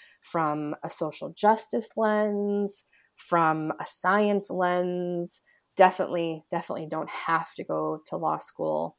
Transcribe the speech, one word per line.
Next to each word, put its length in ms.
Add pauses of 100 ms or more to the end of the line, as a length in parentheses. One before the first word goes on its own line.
(220)
from 600
a 60
social 460
justice 640
lens, 880 (300)
from 640
a 60
science 640
lens. 920 (340)
Definitely, 760
definitely 400
don't 200
have 460
to 80
go 440
to 100
law 200
school. 600